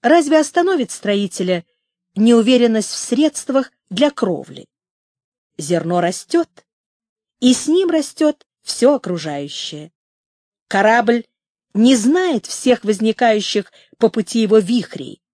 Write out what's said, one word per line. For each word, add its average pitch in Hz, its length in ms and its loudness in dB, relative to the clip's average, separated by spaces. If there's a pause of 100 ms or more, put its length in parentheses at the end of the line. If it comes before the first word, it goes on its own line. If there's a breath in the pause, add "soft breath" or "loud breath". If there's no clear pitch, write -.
Разве 311 360 4
остановит 339 520 0
строителя 190 720 -4 (500)
неуверенность 226 760 2
в - 60 -10
средствах 269 760 -2 (180)
для 262 200 0
кровли? 151 560 -6 (880)
Зерно 165 440 -2
растёт, 185 480 -2 (920)
и 247 120 4
с - 140 -2
ним 349 240 0
растёт 311 560 -2 (160)
всё 269 320 0
окружающее. 151 1000 -10 (760)
Корабль 226 560 2 (500)
не 240 220 4
знает 285 500 0
всех - 380 -2
возникающих 214 880 -2 (260 soft breath)
по 226 100 2
пути 226 320 -4
его 220 180 4
вихрей 185 640 -4 (140)